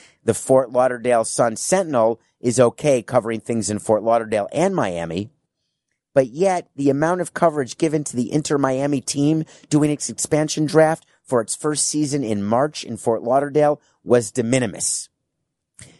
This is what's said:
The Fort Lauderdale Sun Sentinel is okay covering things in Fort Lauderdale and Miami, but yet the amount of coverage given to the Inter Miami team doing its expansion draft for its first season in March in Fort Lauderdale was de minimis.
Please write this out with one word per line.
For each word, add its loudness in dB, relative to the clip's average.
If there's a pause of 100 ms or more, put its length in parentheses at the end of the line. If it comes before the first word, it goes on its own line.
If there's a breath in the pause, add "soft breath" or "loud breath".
(240 loud breath)
The 2
Fort 2
Lauderdale 2
Sun 0
Sentinel 0 (200)
is 0
okay 4
covering -2
things -4
in -4
Fort 2
Lauderdale 0
and 0
Miami, -4 (840)
but 2
yet -2
the 0
amount -2
of -8
coverage -2
given -2
to -8
the -4
Inter 0
Miami -2
team -2 (240 loud breath)
doing 2
its -6
expansion -2
draft 2 (180)
for 0
its -4
first -2
season -2
in -2
March 0
in -10
Fort -2
Lauderdale 2 (240)
was 2
de -2
minimis. -2 (920 loud breath)